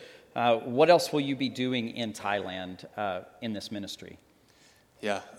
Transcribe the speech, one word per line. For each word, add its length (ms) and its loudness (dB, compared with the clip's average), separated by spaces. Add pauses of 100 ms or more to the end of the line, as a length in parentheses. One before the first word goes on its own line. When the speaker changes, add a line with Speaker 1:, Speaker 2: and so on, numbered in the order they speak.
(360)
Speaker 1:
uh, 220 4
what 320 4
else 220 8
will 100 2
you 140 0
be 140 -2
doing 460 -2
in 180 -4
Thailand, 720 -4 (120)
uh, 240 -2 (200)
in 120 -4
this 180 -8
ministry? 460 -10 (880)
Speaker 2:
Yeah, 160 0 (180)